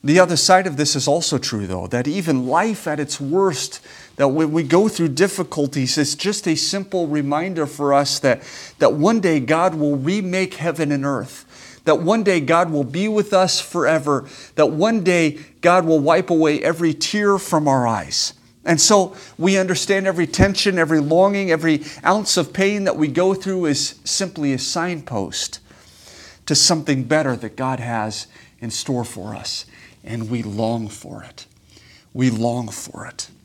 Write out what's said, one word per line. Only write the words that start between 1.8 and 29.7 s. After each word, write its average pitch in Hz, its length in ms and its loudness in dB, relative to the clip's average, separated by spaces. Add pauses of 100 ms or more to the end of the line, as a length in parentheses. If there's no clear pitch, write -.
that 123 200 -2
even 151 380 -2
life 185 400 0
at 151 140 -4
its 143 200 -6
worst, 160 640 -2 (340)
that 139 100 2
when 151 240 0
we 160 100 0
go 170 260 4
through 170 220 0
difficulties, 147 880 -2
it's 147 160 0
just 202 340 -4
a 160 60 2
simple 190 540 -2
reminder 151 580 -2
for 143 260 -2
us 139 280 2
that, 127 240 2 (340)
that - 160 2
one 190 260 2
day 165 200 2
God 160 340 0
will 147 240 -2
remake 185 560 -2
heaven 156 380 -4
and 139 120 -2
earth, - 840 -8
that 156 160 4
one 214 200 2
day 185 180 2
God 165 300 2
will 147 140 0
be 165 240 -4
with 208 260 0
us 185 260 2
forever, 143 680 0 (240)
that 151 140 4
one 202 360 0
day 165 360 2 (220)
God 175 260 6
will 160 120 6
wipe 160 300 2
away 156 320 4
every 160 320 0
tear 202 460 0
from 151 280 0
our 131 200 2
eyes. 95 480 -4 (280)
And 165 160 2
so 196 360 4 (240)
we 190 180 2
understand 190 480 0
every 175 220 0
tension, 190 500 2
every 160 220 2
longing, 190 500 2
every 160 340 2 (220)
ounce 196 320 2
of - 160 -2
pain 196 300 0
that 190 120 0
we 151 120 0
go 180 260 2
through 190 320 -4
is - 380 -2
simply 151 500 -4
a 127 60 -2
signpost 151 1000 -6 (840)
to 151 80 -2
something 143 520 2
better 139 320 2
that 110 180 -10
God 131 240 -4
has 113 480 -6 (320)
in 117 100 -8
store 120 340 -4
for 104 320 -10
us, - 300 -10 (380)